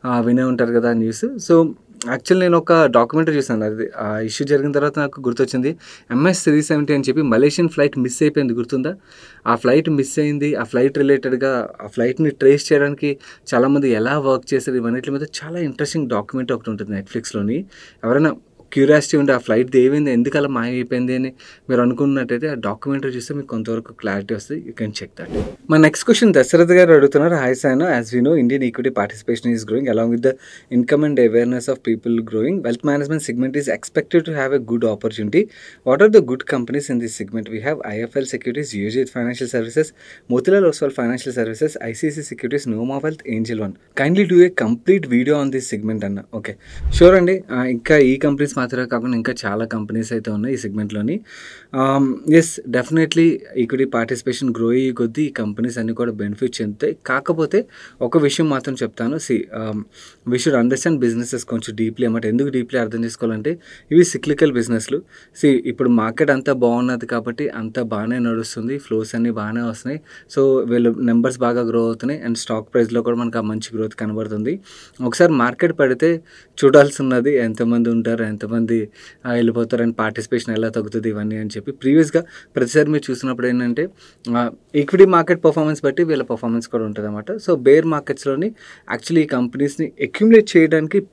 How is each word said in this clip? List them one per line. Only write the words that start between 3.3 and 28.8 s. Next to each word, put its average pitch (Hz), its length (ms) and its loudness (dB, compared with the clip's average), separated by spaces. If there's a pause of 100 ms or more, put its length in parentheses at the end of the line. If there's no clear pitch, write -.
చూసాను. 117 280 -2
అది, 107 320 -6
ఆ 107 220 -6
ఇష్యూ 110 280 -6
జరిగిన 143 240 2
తర్వాత 147 280 -2
నాకు 143 220 -6
గుర్తొచ్చింది. 127 560 -2 (340)
ఎంఎస్ 170 320 2
త్రీ 151 180 4
సెవెంటీ 147 320 0
అని 139 160 0
చెప్పి 147 120 0
మలేషియన్ 147 480 2
ఫ్లైట్ 143 280 0
మిస్ 127 260 -2
అయిపోయింది, 147 300 0
గుర్తుందా? 131 420 -4 (520)
ఆ 117 80 2
ఫ్లైట్ 139 340 2
మిస్ 139 300 0
అయింది. 147 360 -2
ఆ 113 80 -4
ఫ్లైట్ 135 340 0
రిలేటెడ్‌గా 135 720 0 (140)
ఆ 104 40 -14
ఫ్లైట్‌ని 127 420 0
ట్రేస్ 143 440 4
చేయడానికి 143 440 0 (360)
చాలామంది 139 360 4
ఎలా 123 300 0
వర్క్ 135 340 0
చేశారు, 127 240 -2
ఇవన్నిటి 123 340 -4
మీద 139 120 -4
చాలా 160 360 -10
ఇంట్రెస్టింగ్ 147 500 -4
డాక్యుమెంటరీ 123 460 -4
ఒకటి 113 140 -10
ఉంటుంది 104 220 -8
Netflix-లోని. 107 720 -6 (380)
ఎవరైనా 143 320 2 (380)
క్యూరియాసిటీ 147 440 2
ఉండి 139 140 2
ఆ 123 60 2
ఫ్లైట్ 123 380 -2
ఏమైంది, 135 360 4
ఎందుకు 131 260 0
అలా 143 100 0
మాయమైపోయింది 127 680 -4
అని 127 180 -6 (360)
మీరు 123 120 2
అనుకున్నట్టయితే 127 680 0
ఆ 151 60 -4
డాక్యుమెంటరీ 131 580 -6
చూస్తే 123 220 -10
మీకు 139 140 -8
కొంతవరకు 113 460 -6
క్లారిటీ 101 400 -6
వస్తుంది. 139 280 -10
You - 120 -16
can 104 260 -8
check 95 100 -14 (120)
that. - 240 -8 (240)
మా 156 80 4
నెక్స్ట్ - 280 4
క్వశ్చన్ 226 280 6
దశరథ్ 170 380 6
గారు 180 220 8
అడుగుతున్నారు. 147 400 6
"Hi 131 200 0
Saina, 139 340 0 (140)
as 110 140 -8
we 123 40 2
know, 147 240 4
Indian 131 260 0
equity 127 240 -4